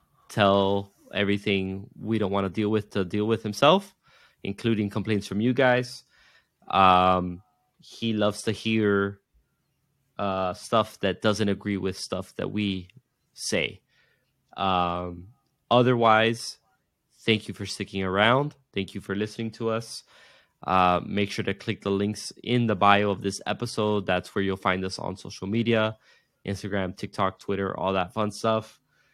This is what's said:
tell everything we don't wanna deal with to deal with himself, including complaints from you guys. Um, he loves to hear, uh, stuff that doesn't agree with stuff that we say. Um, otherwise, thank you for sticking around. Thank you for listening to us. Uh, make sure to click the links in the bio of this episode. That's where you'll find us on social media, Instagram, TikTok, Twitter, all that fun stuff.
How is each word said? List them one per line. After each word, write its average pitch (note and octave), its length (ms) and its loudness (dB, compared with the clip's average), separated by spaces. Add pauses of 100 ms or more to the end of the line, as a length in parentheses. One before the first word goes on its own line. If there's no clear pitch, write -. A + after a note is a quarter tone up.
(280)
tell G2 640 4 (220)
everything G2 800 0
we A2 220 -2
don't G2 140 0
wanna G2 160 0
deal G#2 200 -2
with G#2+ 220 -2
to G2 140 -2
deal G#2 220 -2
with A2+ 180 -2
himself, D3+ 500 4 (480)
including G2+ 480 -2
complaints G#2 380 -2
from G2 120 -2
you B2 140 2
guys. B2+ 480 2 (640)
Um, F#2 720 4 (380)
he - 360 -6
loves G#2 280 0
to A2 100 -2
hear, G2+ 680 0 (960)
uh, F#2+ 360 -4
stuff - 460 -2
that F#2 220 -2
doesn't G#2+ 260 2
agree G2+ 280 -4
with F#2 200 -6
stuff - 400 -10
that G2 140 -6
we G2+ 380 -4 (440)
say. - 480 -6 (760)
Um, F2+ 720 -2 (420)
otherwise, A#2 880 4 (600)
thank A2 260 2
you F#2 80 -10
for G2+ 120 -10
sticking G2 360 -6
around. A2+ 540 4 (180)
Thank G2 200 -4
you G2+ 60 -6
for - 140 -6
listening G#2+ 380 -4
to A2+ 180 -4
us. A2+ 320 -8 (600)
Uh, F2+ 420 4
make G2+ 260 -2
sure - 140 -6
to G2 100 -2
click - 280 -8
the G2+ 80 -2
links G2+ 420 -2 (100)
in A#2+ 240 0
the G#2+ 80 2
bio G2+ 360 4
of G2 120 -2
this G2 240 -4
episode. G#2+ 600 -2
That's F2+ 280 -2
where G2+ 80 -2
you'll F#2+ 140 -2
find F#2+ 280 -2
us F#2 140 -8
on F#2 180 -8
social - 300 -14
media, A2 520 0 (480)
Instagram, G2 500 -4
TikTok, G2 420 -4
Twitter, G2 400 -6
all F#2 140 -2
that F#2 220 -2
fun G#2+ 180 -4
stuff. A2 480 -4 (340)